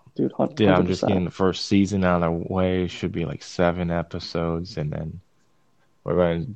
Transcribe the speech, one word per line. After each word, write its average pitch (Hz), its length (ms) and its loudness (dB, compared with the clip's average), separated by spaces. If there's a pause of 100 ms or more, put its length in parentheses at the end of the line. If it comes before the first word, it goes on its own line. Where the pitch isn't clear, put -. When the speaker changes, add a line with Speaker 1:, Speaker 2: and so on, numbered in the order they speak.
(180)
Speaker 1:
Dude, - 160 -2
hun-, - 240 -2
Speaker 2:
yeah, 98 180 6
I'm 90 120 4
just 92 120 0
Speaker 1:
hundred - 80 0
percent. - 40 2
Speaker 2:
getting 92 140 2
the 80 60 -4
first 92 360 0
season 98 360 2
out 90 180 4
of 82 120 0
the 85 200 -6
way. 92 340 0
Should 90 260 -6
be, 85 100 -2
like, 80 200 -8
seven 87 480 0
episodes, 85 840 -4
and 76 160 -4
then 80 300 -10 (840)
we're - 120 -2
gonna, 85 300 2 (100)